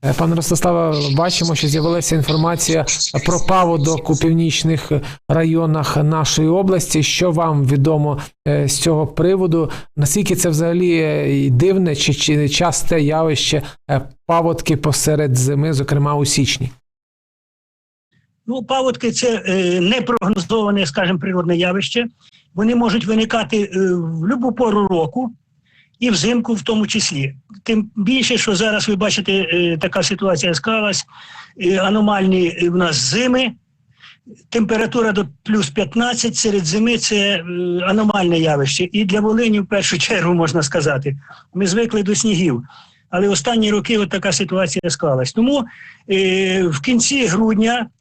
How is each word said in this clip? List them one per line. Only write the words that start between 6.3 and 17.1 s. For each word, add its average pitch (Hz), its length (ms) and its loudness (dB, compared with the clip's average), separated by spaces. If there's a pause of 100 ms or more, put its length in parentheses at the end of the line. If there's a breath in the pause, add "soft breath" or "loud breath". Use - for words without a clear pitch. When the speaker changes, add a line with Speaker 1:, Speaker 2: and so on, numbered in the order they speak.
Speaker 1:
області. 180 560 2
Що 180 280 0
вам 156 340 2
відомо, 147 540 2 (280 loud breath)
е, 147 200 2
з 131 120 -2
цього 156 280 2
приводу? 170 640 0 (240 loud breath)
Наскільки 175 400 0
це 180 140 0
взагалі, 170 500 2
е, 151 460 0
і 139 60 2
дивне 175 440 2
чи, 143 180 0
чи 147 360 0
часте 170 520 0
явище, 151 600 0 (280 loud breath)
е, 139 120 0 (240)
паводки 165 520 0
посеред 147 580 0
зими, 143 380 0
зокрема 143 420 0
у 143 100 0
січні? 131 440 -2 (1800)